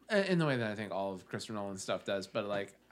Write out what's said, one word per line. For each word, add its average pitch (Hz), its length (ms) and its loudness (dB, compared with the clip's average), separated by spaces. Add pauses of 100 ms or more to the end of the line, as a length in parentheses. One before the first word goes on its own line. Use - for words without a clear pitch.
i-, 214 100 4
in 185 200 4
the 165 80 4
way 135 100 4
that 113 140 2
I 104 60 -2
think 104 160 -4
all 98 200 0
of 90 160 -10
Christopher 110 260 -6
Nolan's 101 280 -4
stuff 95 220 -2
does, 98 240 -2
but, 107 180 -2
like, 101 280 -4 (180)